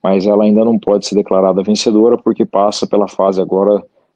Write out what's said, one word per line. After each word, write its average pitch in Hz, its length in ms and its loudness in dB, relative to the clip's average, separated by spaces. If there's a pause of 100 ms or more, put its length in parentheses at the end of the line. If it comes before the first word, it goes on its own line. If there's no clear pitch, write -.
mas 95 260 0
ela 104 180 2
ainda 107 200 2
não 113 140 0
pode 101 280 -2
ser 98 100 -4
declarada 95 440 0
vencedora 107 560 0
porque 117 280 -2
passa 104 420 -2
pela 101 220 -2
fase 95 320 -2
agora 98 420 0 (340)